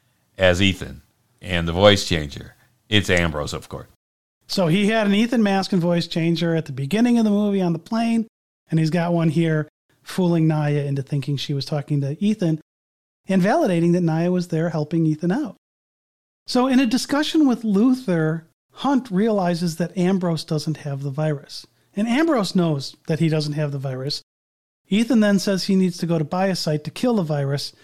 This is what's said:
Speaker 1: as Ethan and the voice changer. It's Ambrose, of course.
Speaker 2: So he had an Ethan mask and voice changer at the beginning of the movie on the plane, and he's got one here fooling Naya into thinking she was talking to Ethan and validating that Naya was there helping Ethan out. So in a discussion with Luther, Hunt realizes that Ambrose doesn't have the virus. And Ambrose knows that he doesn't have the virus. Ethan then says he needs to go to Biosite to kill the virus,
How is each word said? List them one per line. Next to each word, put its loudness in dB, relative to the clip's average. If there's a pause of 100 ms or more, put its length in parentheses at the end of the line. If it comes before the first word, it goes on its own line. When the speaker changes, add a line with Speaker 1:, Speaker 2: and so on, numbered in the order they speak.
(360)
Speaker 1:
as 4
Ethan -2 (380)
and -4
the -2
voice 6
changer. -6 (320)
It's 2
Ambrose, 0
of -12
course. -14 (640)
Speaker 2:
So 0
he 2
had 2
an 4
Ethan 2
mask 0
and 2
voice 0
changer 0
at -2
the -10
beginning 0
of 2
the 2
movie 0
on 0
the -4
plane, -2 (440)
and 2
he's 0
got 0
one 2
here 0 (340)
fooling 0
Naya 0
into -4
thinking -4
she -6
was -4
talking -2
to -4
Ethan 0 (680)
and 2
validating 2
that 2
Naya 0
was -2
there -2
helping -2
Ethan -2
out. -4 (920)
So 0
in 4
a 4
discussion 0
with 0
Luther, 0 (260)
Hunt -2
realizes 0
that -6
Ambrose 0
doesn't -4
have -8
the -6
virus. -6 (320)
And 0
Ambrose 0
knows -2 (120)
that -2
he 2
doesn't -2
have -2
the -6
virus. -6 (680)
Ethan 2
then 4
says -2
he 2
needs 0
to -4
go 0
to -2
Biosite -2
to -10
kill 0
the 2
virus, -4